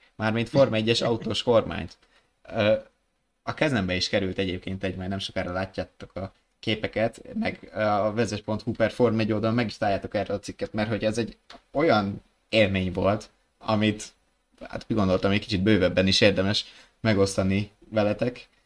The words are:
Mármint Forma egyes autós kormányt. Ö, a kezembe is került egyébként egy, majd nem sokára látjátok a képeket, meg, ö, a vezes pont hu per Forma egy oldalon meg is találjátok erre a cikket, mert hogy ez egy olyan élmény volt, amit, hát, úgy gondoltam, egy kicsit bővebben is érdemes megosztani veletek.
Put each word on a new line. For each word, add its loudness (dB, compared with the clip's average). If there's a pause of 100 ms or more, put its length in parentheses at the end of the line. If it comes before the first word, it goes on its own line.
(160)
Mármint 0
Forma 4
egyes 2
autós -2
kormányt. 0 (440)
Ö, 2 (680)
a -8
kezembe 0
is -2
került -2
egyébként -6
egy, -4
majd -8
nem -6
sokára -6
látjátok -8
a -10 (280)
képeket, -4 (120)
meg, -6
ö, -6
a 2
vezes -2
pont -6
hu -4
per 2
Forma 2
egy 0
oldalon 0
meg 0
is -8
találjátok -2
erre -2
a -4
cikket, -8
mert -2
hogy -2
ez 0
egy -4 (360)
olyan 0 (260)
élmény 2
volt, 0 (280)
amit, 0 (560)
hát, -12
úgy -2
gondoltam, 2
egy 2
kicsit -2
bővebben 4
is 2
érdemes 2 (360)
megosztani 2 (200)
veletek. -2 (180)